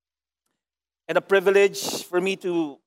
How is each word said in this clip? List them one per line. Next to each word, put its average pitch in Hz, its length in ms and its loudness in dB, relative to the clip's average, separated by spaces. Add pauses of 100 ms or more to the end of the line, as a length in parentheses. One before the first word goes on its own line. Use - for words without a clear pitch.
(1120)
and 170 80 0
a 160 80 -6
privilege 196 800 2
for 175 160 -2
me 190 240 -4
to, 165 400 -4